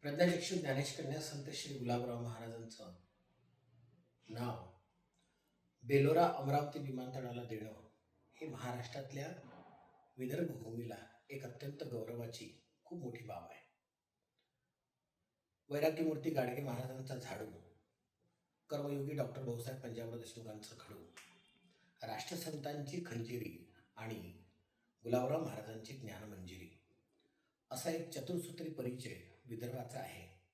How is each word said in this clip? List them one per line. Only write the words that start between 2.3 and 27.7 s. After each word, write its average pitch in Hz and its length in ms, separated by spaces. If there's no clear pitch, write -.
नाव 117 280
बेलोरा 139 420
अमरावती 143 400
विमानतळाला 127 680
देणं 110 360
हे 160 100
महाराष्ट्रातल्या 135 840
विदर्भ 147 340
भूमीला 117 340
एक 139 140
अत्यंत 139 460
गौरवाची 117 600
खूप 170 180
मोठी 120 220
बाब - 260
आहे. - 120
वैराग्यमूर्ती 156 600
गाडगे 131 320
महाराजांचा 131 540
झाडू, 110 340
कर्मयोगी 143 460
डॉक्टर 131 280
भाऊसाहेब 120 380
पंजाबराव 117 360
देशमुखांचं 110 640
खडू, 95 240
राष्ट्रसंतांची 147 1040
खंजिरी 117 520
आणि 110 240
गुलाबराव 127 400
महाराजांची 110 540
ज्ञानमंजिरी 92 760